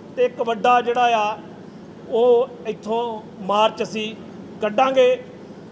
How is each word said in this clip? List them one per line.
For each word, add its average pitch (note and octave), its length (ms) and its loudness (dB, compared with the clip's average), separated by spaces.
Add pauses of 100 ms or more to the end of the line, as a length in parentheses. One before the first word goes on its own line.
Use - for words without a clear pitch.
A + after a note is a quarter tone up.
(160)
ਤੇ B3+ 80 2
ਇੱਕ - 180 -2
ਵੱਡਾ A#3 380 2
ਜਿਹੜਾ A#3+ 360 2
ਆ, G#3+ 200 -2 (760)
ਉਹ A#3+ 380 4 (180)
ਇੱਥੋਂ A3+ 540 -6 (220)
ਮਾਰਚ G#3+ 400 2
ਅਸੀਂ G#3+ 320 -6 (460)
ਕੱਢਾਂਗੇ। B3+ 640 2 (500)